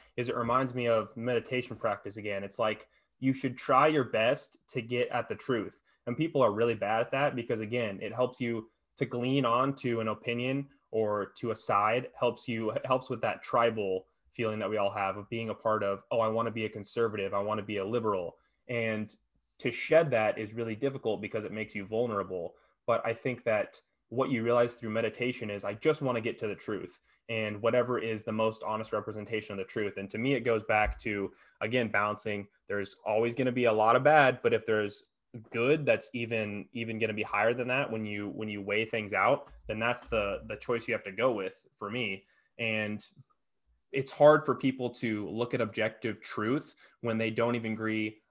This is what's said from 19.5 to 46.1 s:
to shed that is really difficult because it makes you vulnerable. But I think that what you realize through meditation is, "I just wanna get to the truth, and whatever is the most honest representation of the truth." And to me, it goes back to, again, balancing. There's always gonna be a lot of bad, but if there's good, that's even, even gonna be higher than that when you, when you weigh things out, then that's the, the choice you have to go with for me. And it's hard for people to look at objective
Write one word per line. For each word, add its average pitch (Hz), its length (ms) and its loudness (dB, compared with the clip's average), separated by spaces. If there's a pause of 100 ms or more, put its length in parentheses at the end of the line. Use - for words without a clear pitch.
to 127 100 -2
shed 156 400 4
that 110 300 2
is 110 160 -6
really 113 200 -4
difficult 117 460 -2
because 104 240 -4
it 92 60 -8
makes 107 240 -6
you 101 100 -6
vulnerable. 98 720 -2 (320)
But 117 180 4
I 117 80 0
think 123 300 -4
that 107 360 0 (300)
what 127 220 0
you 117 100 2
realize 120 320 4
through 113 160 -10
meditation 113 640 -2
is, 101 120 -6
"I 101 120 -4
just 151 260 2
wanna 123 200 0
get 113 180 -4
to 113 80 -4
the 101 80 -4
truth, 92 440 -8 (300)
and 107 320 -4
whatever 120 380 2
is 110 240 -4
the 113 80 -6
most 110 320 0
honest 110 300 -4
representation 107 600 -6
of 98 60 -6
the 95 120 -8
truth." 104 260 -4
And 98 120 -8
to - 80 -8
me, 127 160 0
it 123 80 0
goes 113 220 0
back 107 360 2
to, 101 320 -4 (300)
again, 113 280 0
balancing. 104 580 -2 (200)
There's 101 280 -4 (100)
always 113 300 2
gonna 127 160 0
be 123 140 2
a 113 60 6
lot 110 240 6
of 127 80 -2
bad, 143 380 6
but 117 120 2
if 110 120 0
there's 104 400 -2 (460)
good, 135 340 2
that's 113 280 2
even, 110 600 -4
even 113 260 -6
gonna 110 140 0
be 107 100 -4
higher 104 300 2
than 123 140 -4
that 127 240 -2
when 110 140 -4
you, 104 240 -6
when 107 200 -6
you 101 120 -6
weigh 104 240 0
things 107 280 -4
out, 104 340 4 (200)
then 110 120 -4
that's 120 240 0
the, 101 440 -2
the 110 100 -8
choice 117 300 -4
you 117 60 0
have 107 100 -2
to 98 80 -10
go 113 200 2
with 95 340 -6 (120)
for 101 120 -8
me. 104 360 -6 (320)
And 107 480 -4 (840)
it's 135 200 -2
hard 151 340 8
for 131 100 2
people 127 340 0
to 107 400 -2
look 117 240 -2
at 123 80 2
objective 110 600 -2